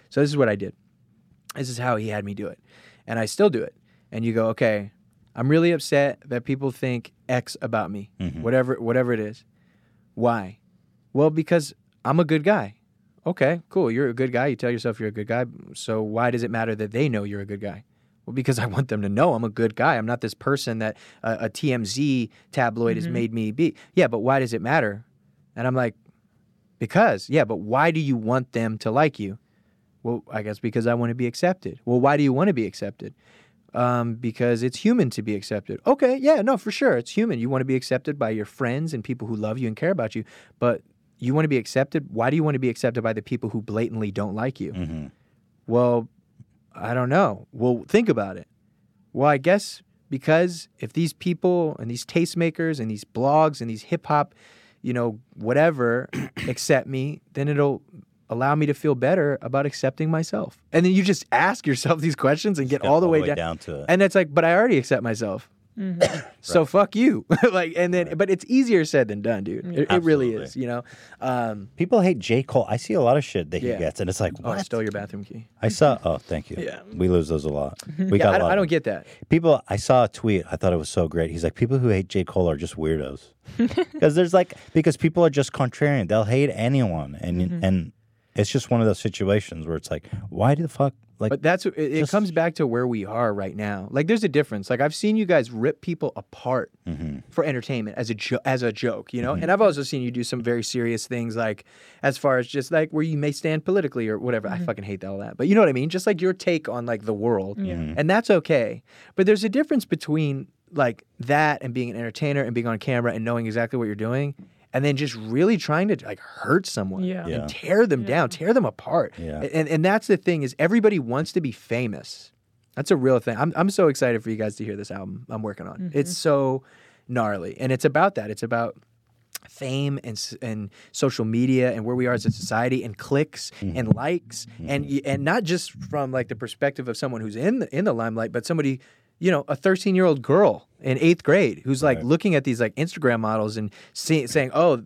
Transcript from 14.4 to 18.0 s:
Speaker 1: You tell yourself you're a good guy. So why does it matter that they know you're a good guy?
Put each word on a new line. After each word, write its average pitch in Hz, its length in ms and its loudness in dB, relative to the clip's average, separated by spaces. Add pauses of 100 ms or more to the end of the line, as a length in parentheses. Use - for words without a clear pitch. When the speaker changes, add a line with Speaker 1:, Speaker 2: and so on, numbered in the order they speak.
Speaker 1:
You 135 80 -2
tell 120 160 -4
yourself 117 280 -4
you're 110 100 -4
a - 20 -4
good 107 160 -8
guy. 120 180 -2 (280)
So 110 300 -4
why 113 280 0
does 120 120 -2
it 113 80 -4
matter 113 240 -2
that 104 160 -6
they 135 180 0
know 107 140 -2
you're 101 180 -8
a 98 40 -10
good 101 160 -8
guy? 101 220 -10 (420)